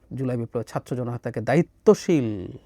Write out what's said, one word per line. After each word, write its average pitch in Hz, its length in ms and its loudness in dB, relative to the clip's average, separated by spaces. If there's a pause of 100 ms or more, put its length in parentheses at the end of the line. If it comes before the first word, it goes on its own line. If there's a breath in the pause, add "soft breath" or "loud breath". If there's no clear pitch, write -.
(160)
জুলাই 127 220 -2
বিপ্লব 117 260 -4
ছাত্র - 320 -6
জনহত্যাকে 120 460 -6
দায়িত্বশীল 127 1200 2